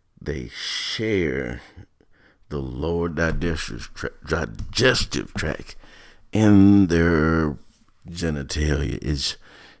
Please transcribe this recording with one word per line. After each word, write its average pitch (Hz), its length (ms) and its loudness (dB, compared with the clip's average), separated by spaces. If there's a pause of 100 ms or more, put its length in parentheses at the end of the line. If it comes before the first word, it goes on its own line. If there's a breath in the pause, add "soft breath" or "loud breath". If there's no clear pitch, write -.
(220)
they 71 280 -6
share 71 1120 -4 (880 loud breath)
the 73 100 -6
lower 78 500 -4
digestive 80 840 -4
tra-, - 180 -10 (140)
digestive - 1080 -2
tract, - 420 -6 (560 loud breath)
and 101 580 8
their 82 680 2 (500)
genitalia 76 920 -2
is - 380 -4 (420 loud breath)